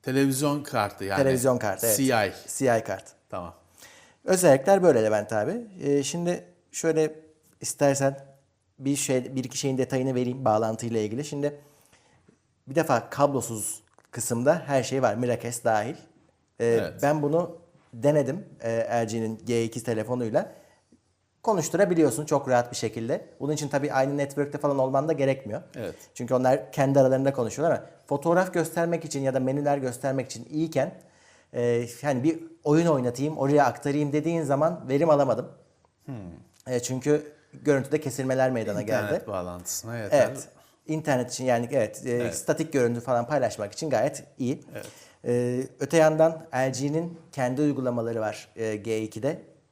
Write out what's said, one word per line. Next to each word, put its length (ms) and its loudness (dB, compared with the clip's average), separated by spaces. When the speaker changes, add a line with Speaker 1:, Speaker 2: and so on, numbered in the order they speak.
Speaker 1:
televizyon 600 0
kartı 420 -4
yani. 180 0
Speaker 2:
Televizyon 360 4
kartı, 280 -2
evet. 100 4
Speaker 1:
C 80 2
I. 280 2
Speaker 2:
C 320 2
I 60 -4
kart. 200 -8
Speaker 1:
Tamam. 240 -10
Speaker 2:
Özellikler 580 6
böyle 200 8
Levent 300 2
abi. 340 -2
E, 200 2
şimdi 420 -4
şöyle 420 0
istersen 580 0
bir 180 -2
şey, 400 -2
bir 80 -4
iki 140 -8
şeyin 200 -2
detayını 360 0
vereyim 300 -2
bağlantıyla 560 0
ilgili. 240 -4
Şimdi 360 -6
bir 60 -12
defa 360 2
kablosuz 720 -2
kısımda 560 0
her 160 0
şey 200 -2
var. 120 2
Miracast 500 -4
dahil. 300 0
Ee, 60 0
Speaker 1:
Evet. 260 2
Speaker 2:
ben 200 2
bunu 360 0
denedim, 520 0
e, 420 0
L 20 -4
G'nin 400 -4
G 180 0
iki 200 -8
telefonuyla. 680 -2
Konuşturabiliyorsun 840 2
çok 220 0
rahat 220 2
bir 60 -10
şekilde. 520 -4
Bunun 120 -4
için 160 -4
tabii 240 -2
aynı 240 2
network'te 420 -4
falan 200 0
olman 300 0
da 40 0
gerekmiyor. 500 -2
Speaker 1:
Evet. 180 -8
Speaker 2:
Çünkü 200 -2
onlar 380 2
kendi 280 4
aralarında 320 4
konuşuyorlar 440 0
ama 100 -10
fotoğraf 480 0
göstermek 500 -2
için 160 -6
ya 140 0
da 60 2
menüler 380 0
göstermek 480 -4
için 240 -14
iyiken, 440 -2
e, 340 0
yani 200 0
bir 180 0
oyun 220 4
oynatayım, 520 0
oraya 260 4
aktarayım 480 -2
dediğin 300 -2
zaman 460 0
verim 220 2
alamadım. 380 4
Speaker 1:
Hmm. 100 -12
Speaker 2:
E, 140 -2
çünkü 520 0
görüntüde 480 2
kesilmeler 500 2
meydana 320 -2
geldi. 220 0
Speaker 1:
İnternet 240 -2
bağlantısına 720 -8
yeter. 300 4
Speaker 2:
Evet. 200 -10
İnternet 440 -2
için 140 -6
yani 280 2
evet, 340 -2
e, 40 -4
Speaker 1:
Evet. 240 -2
Speaker 2:
statik 380 -4
görüntü 280 2
falan 260 0
paylaşmak 460 -2
için 180 -8
gayet 340 0
iyi. 340 -4
Speaker 1:
Evet. 140 -12
Speaker 2:
E, 380 0
öte 160 0
yandan 580 4
L 180 0
G'nin 460 -4
kendi 300 -2
uygulamaları 580 -2
var, 360 -6
e, 200 -4
G 260 -4
ikide 400 -6